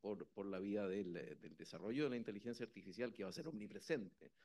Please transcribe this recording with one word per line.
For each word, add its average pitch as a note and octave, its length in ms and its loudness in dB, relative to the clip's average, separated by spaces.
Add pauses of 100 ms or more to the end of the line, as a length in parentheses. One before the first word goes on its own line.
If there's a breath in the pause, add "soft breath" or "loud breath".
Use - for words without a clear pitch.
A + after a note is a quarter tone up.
por, F#2+ 260 0
por G2 180 -4
la F#2+ 140 0
vía G2+ 280 4
del, F#2 260 2
del D#2 420 -6
desarrollo A2 500 0
de C3+ 40 6
la B2 80 2
inteligencia A#2 480 -2
artificial, G2+ 480 -4
que G#2 100 -2
va F#2+ 60 0
a F2 40 -4
ser F2 140 -4
omnipresente, G2+ 840 -2 (100)